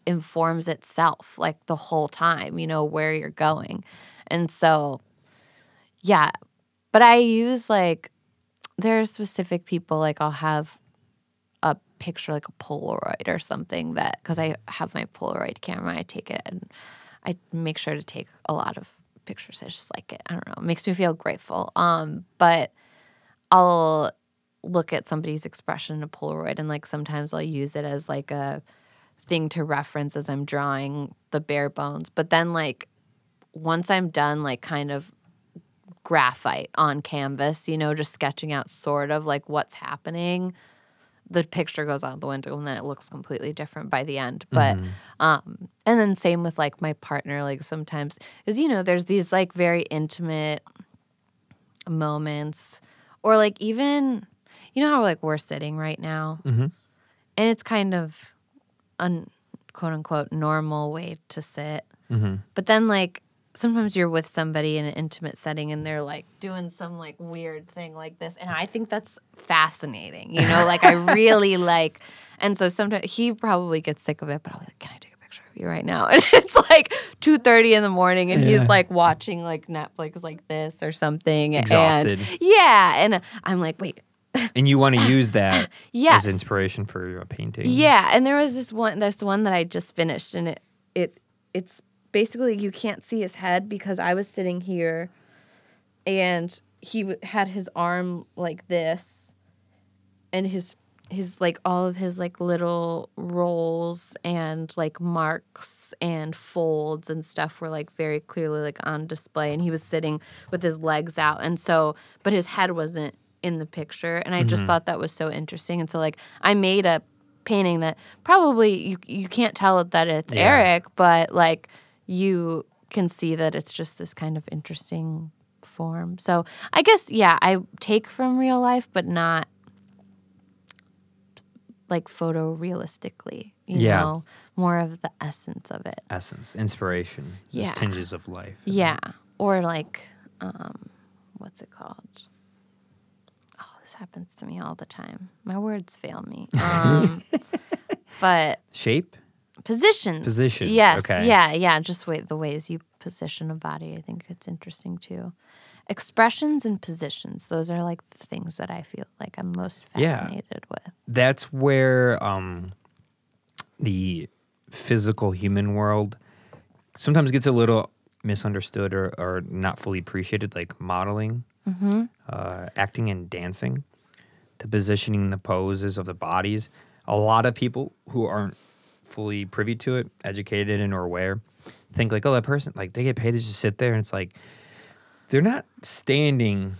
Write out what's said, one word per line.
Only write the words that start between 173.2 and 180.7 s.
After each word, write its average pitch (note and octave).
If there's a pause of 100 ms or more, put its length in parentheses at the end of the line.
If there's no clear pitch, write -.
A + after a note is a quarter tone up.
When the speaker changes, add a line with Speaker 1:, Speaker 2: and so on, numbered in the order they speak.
Speaker 2:
dancing, F#2+ (800)
to A#2
positioning G2+
the F#2+
poses G2
of F#2
the E2
bodies. G2 (380)
A G#2
lot A2
of A#2+
people B2 (180)
who A#2+
aren't G2+ (480)
fully G#2
privy G#2+
to B2+
it, - (140)
educated G2+